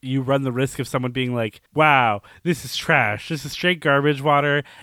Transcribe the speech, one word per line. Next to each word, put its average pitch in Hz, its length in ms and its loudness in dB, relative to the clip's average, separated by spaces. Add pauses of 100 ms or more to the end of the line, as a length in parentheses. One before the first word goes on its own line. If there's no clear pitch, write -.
you 135 200 -2
run 135 200 2
the 135 100 -2
risk 131 280 -2
of 135 80 -6
someone 127 260 -4
being 123 200 -2
like, 113 280 -4 (120)
"Wow, 131 500 4 (200)
this 170 220 -2
is 127 100 -10
trash. 117 540 0
This 151 160 -8
is 147 80 -10
straight 180 260 -2
garbage 143 420 2
water. 143 420 2 (200)